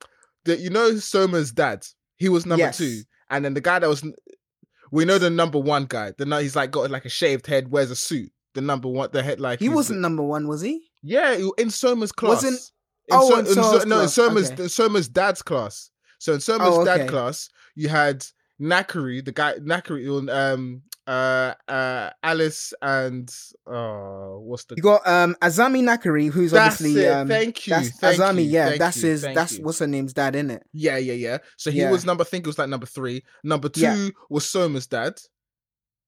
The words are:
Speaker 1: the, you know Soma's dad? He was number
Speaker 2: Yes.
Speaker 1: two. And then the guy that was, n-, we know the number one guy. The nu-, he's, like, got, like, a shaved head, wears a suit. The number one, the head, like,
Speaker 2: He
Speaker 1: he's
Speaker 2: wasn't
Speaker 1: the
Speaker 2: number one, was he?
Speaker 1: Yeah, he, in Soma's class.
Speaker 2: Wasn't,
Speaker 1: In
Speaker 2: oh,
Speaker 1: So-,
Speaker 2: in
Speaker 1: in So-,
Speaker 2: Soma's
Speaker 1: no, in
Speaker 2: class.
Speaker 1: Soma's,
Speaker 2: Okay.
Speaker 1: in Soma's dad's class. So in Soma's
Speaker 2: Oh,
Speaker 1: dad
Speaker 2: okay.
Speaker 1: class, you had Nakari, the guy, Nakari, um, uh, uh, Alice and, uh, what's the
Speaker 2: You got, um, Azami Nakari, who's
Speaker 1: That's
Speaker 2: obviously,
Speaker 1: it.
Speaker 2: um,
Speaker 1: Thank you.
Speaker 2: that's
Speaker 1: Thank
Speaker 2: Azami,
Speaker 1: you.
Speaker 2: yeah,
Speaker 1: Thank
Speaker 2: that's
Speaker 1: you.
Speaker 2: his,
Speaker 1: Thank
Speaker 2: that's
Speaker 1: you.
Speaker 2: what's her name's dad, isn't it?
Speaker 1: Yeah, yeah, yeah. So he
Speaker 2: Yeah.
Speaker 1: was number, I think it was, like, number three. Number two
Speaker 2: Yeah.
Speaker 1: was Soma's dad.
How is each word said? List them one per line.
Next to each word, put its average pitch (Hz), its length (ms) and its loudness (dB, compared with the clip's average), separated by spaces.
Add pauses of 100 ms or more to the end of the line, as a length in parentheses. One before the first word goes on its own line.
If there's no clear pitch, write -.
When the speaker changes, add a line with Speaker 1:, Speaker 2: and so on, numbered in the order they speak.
(460)
Speaker 1:
the, 170 120 2
you 180 120 -6
know 226 280 2
Soma's 180 540 0
dad? 117 340 -2 (320)
He 190 120 0
was 170 160 2
number 170 200 2
Speaker 2:
Yes. 127 120 -4
Speaker 1:
two. 123 240 -4 (280)
And 143 160 -4
then 139 80 -4
the 139 80 -2
guy 180 180 2
that 165 100 2
was, 143 140 -2
n-, 156 100 -12 (760)
we 156 140 2
know 190 120 6
the 175 120 4
number 165 300 0
one 139 260 0
guy. 107 320 -8
The 139 80 -6
nu-, 147 140 -2
he's, 143 160 -4
like, 135 160 -2
got, 139 180 -2
like, 131 160 -8
a 127 40 -12
shaved 139 380 0
head, 135 240 -2
wears 139 200 0
a 123 40 -10
suit. - 360 -6 (220)
The 135 80 -6
number 135 260 -4
one, 127 240 -4
the 135 100 0
head, 135 180 -6
like, 135 200 -4
Speaker 2:
He 208 60 -2
Speaker 1:
he's 294 100 0
Speaker 2:
wasn't 233 220 0
Speaker 1:
the 185 40 -4
Speaker 2:
number 160 220 -2
one, 147 240 -4
was 151 140 -6
he? 294 200 -6 (220)
Speaker 1:
Yeah, 254 320 0
he, 190 220 -2
in 226 120 0
Soma's 226 420 0
class. 233 320 2
Speaker 2:
Wasn't, 262 100 0 (560)
Speaker 1:
In - 20 2
Speaker 2:
oh, 262 180 8
Speaker 1:
So-, 233 100 8
Speaker 2:
in 214 80 -2
Speaker 1:
in 196 60 4
So-, 226 80 6
Speaker 2:
Soma's 214 240 6
Speaker 1:
no, 220 120 2
in 214 40 4
Speaker 2:
class. 180 120 0
Speaker 1:
Soma's, 220 380 4
Speaker 2:
Okay. 156 120 -8
Speaker 1:
in 175 60 -6
Soma's 208 400 0
dad's 185 340 0
class. 117 480 -6 (280)
So 160 140 -2
in 143 60 0
Soma's 208 380 2
Speaker 2:
Oh, 170 80 4
Speaker 1:
dad 180 160 4
Speaker 2:
okay. 131 80 -4
Speaker 1:
class, 131 400 -4 (260)
you 147 140 -4
had 147 360 0 (340)
Nakari, 147 640 -2
the 135 80 -8
guy, 147 280 0
Nakari, 151 480 -6 (260)
um, 131 480 -2 (240)
uh, 131 480 -2 (160)
uh, 127 400 -2 (140)
Alice 160 580 -2
and, 131 480 -2 (360)
uh, 98 720 -10
what's 117 260 -12
the 120 100 -16
Speaker 2:
You 160 80 -6
got, 208 240 6
um, 175 340 4
Azami 233 420 2
Nakari, 180 460 0
who's 170 220 0
Speaker 1:
That's 214 300 4
Speaker 2:
obviously, 147 220 4
Speaker 1:
it. - 80 4
Speaker 2:
um, 139 180 0
Speaker 1:
Thank 226 380 -2
you. 196 40 -4
Speaker 2:
that's 139 280 0
Speaker 1:
Thank 185 200 4
Speaker 2:
Azami, 185 240 2
Speaker 1:
you. 151 60 0
Speaker 2:
yeah, 156 200 4
Speaker 1:
Thank 147 100 -2
Speaker 2:
that's 170 240 0
Speaker 1:
you. 165 60 2
Speaker 2:
his, 156 120 0
Speaker 1:
Thank 135 140 -8
Speaker 2:
that's 165 240 -2
Speaker 1:
you. 156 40 -12
Speaker 2:
what's 160 160 -6
her 156 80 0
name's 139 260 -4
dad, 139 220 -2
isn't 143 160 -4
it? 110 120 -12 (100)
Speaker 1:
Yeah, 151 240 0
yeah, 131 160 -4
yeah. 120 240 -4 (180)
So - 160 -6
he 147 80 2
Speaker 2:
Yeah. 190 120 2
Speaker 1:
was 180 120 2
number, 175 200 0
I - 20 2
think 180 200 -8
it 156 40 -4
was, 147 80 -8
like, 143 100 -4
number 131 200 -8
three. 127 360 -8 (200)
Number 147 260 -2
two 156 120 -4
Speaker 2:
Yeah. 196 280 2 (200)
Speaker 1:
was 143 200 -4
Soma's 151 380 -2
dad. - 320 -6 (880)